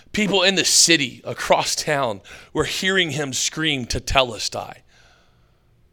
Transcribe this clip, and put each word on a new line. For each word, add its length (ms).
people 300
in 120
the 120
city 580
across 500
town 460
were 120
hearing 460
him 220
scream, 540
"Tetelestai." 920